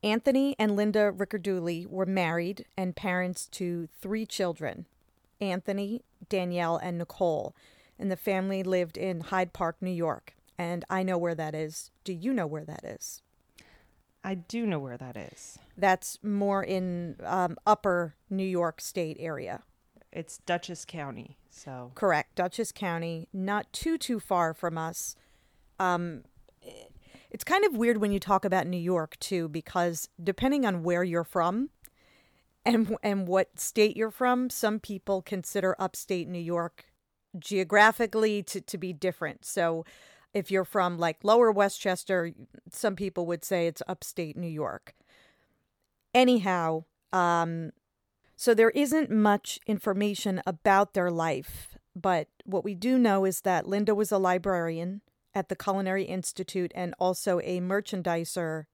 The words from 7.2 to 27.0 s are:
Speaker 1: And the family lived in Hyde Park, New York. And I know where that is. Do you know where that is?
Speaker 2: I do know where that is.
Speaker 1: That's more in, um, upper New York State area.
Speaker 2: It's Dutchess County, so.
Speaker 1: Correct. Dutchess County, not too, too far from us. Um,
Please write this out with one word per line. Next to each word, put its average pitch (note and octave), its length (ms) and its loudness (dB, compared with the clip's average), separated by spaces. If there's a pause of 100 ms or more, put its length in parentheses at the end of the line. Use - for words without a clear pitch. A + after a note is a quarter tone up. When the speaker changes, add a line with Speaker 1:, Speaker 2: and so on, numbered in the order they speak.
Speaker 1:
And G3 120 -2
the F3+ 40 -4
family F#3+ 460 -2
lived F3+ 340 0
in F3+ 260 -4
Hyde F#3 300 -2
Park, E3+ 280 -4
New F#3 100 -4
York. E3 460 -4 (200)
And F3 320 -4
I F#3+ 140 0
know F#3 160 0
where E3+ 160 0
that D#3 180 -6
is. D#3 380 -8 (140)
Do F#3+ 80 -6
you F3+ 200 -4
know G3+ 140 0
where D3+ 180 -8
that D3+ 200 -12
is? - 380 -12 (1000)
Speaker 2:
I F#3+ 140 -6
do A3+ 300 -6
know F3+ 120 0
where C3 180 -8
that B2+ 200 -14
is. - 420 -16 (180)
Speaker 1:
That's F#3 460 2
more G3+ 400 0
in, F3 640 -4
um, F3 420 0
upper F3+ 480 2 (160)
New F#3+ 140 -2
York F3 360 -2
State D#3+ 380 -6
area. D3 460 -8 (480)
Speaker 2:
It's - 260 -12
Dutchess F3 460 -6
County, C3+ 540 -12 (120)
so. B2+ 460 -14
Speaker 1:
Correct. E3+ 400 2
Dutchess F#3 340 -2
County, E3 640 -6
not G3 400 -4
too, E4 260 -2
too A3+ 220 -4
far E3+ 340 2
from E3 240 -4
us. D#3+ 380 -6 (640)
Um, F3 420 0 (1080)